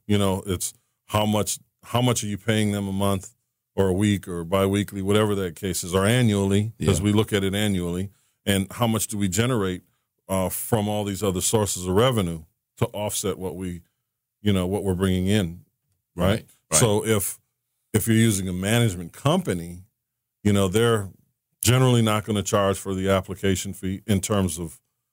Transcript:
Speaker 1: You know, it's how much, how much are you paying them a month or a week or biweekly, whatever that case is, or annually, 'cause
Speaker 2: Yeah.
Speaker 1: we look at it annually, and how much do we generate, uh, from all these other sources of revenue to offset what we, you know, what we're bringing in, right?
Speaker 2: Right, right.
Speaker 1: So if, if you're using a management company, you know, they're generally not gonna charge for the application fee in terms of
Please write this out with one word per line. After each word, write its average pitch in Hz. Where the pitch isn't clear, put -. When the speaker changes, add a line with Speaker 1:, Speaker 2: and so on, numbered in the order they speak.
Speaker 1:
You 104
know, 95
it's 92
how 107
much, 104
how 120
much 123
are -
you 101
paying 107
them 101
a 98
month 98
or 98
a 92
week 101
or 85
biweekly, 98
whatever 104
that 92
case 92
is, 87
or 95
annually, 104
'cause 87
Speaker 2:
Yeah. 95
Speaker 1:
we 104
look 107
at 98
it 95
annually, 95
and 98
how 117
much 110
do 110
we 101
generate, 98
uh, 95
from 104
all 104
these 101
other 92
sources 95
of 92
revenue 101
to 120
offset 101
what 90
we, 87
you 104
know, 92
what 98
we're 95
bringing 92
in, 95
right? 87
Speaker 2:
Right, 107
right. -
Speaker 1:
So 104
if, 107
if 101
you're 113
using 101
a 92
management 95
company, 92
you 104
know, 98
they're 107
generally 127
not 107
gonna 104
charge 98
for 98
the 95
application 98
fee 95
in 101
terms 95
of 85